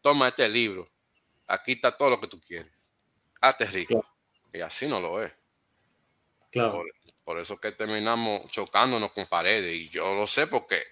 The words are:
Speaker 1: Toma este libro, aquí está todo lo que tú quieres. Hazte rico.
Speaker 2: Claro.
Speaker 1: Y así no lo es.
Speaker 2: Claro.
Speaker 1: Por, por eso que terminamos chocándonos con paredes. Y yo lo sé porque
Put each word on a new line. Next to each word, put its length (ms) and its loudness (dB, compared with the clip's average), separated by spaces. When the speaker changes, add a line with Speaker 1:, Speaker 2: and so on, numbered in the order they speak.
Speaker 1:
Toma 280 4
este 200 2
libro, 400 0
aquí 260 -2
está 220 0
todo 160 2
lo 100 0
que 80 -12
tú 120 -20
quieres. 320 -14
Hazte 240 4
rico. 340 -2
Speaker 2:
Claro. 80 -10
Speaker 1:
Y 60 -8
así 260 -6
no 140 -2
lo 220 -4
es. 80 -8
Speaker 2:
Claro. 220 0
Speaker 1:
Por, 140 -6
por 100 -6
eso 220 -10
que 120 -6
terminamos 760 -2
chocándonos 640 2
con 140 -6
paredes. 480 0
Y 160 -8
yo 240 -2
lo 120 0
sé 200 2
porque 460 -2